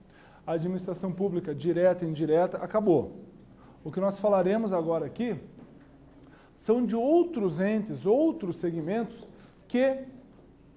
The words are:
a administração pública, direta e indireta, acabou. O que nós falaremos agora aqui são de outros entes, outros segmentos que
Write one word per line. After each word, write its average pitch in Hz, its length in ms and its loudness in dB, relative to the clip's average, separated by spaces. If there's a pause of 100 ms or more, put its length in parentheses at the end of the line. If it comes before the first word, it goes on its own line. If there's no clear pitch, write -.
(460)
a 160 60 -4
administração 180 580 -4
pública, 175 420 -2
direta 175 520 2
e 165 40 -2
indireta, 160 500 0
acabou. 180 680 2 (580)
O 156 80 -10
que 143 80 -6
nós 196 220 -2
falaremos 202 520 2
agora 165 340 0
aqui 220 280 -4 (1200)
são 240 300 0
de 196 80 -2
outros 247 640 2
entes, 190 480 -2
outros 226 520 0
segmentos 175 680 -4 (400)
que 262 380 2 (720)